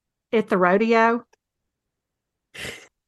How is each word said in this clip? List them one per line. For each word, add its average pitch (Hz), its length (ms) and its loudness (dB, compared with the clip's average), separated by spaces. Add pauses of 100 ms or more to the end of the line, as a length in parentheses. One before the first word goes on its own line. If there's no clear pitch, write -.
(320)
at 220 180 0
the 202 100 0
rodeo, 226 640 2 (1300)
I - 60 -18 (480)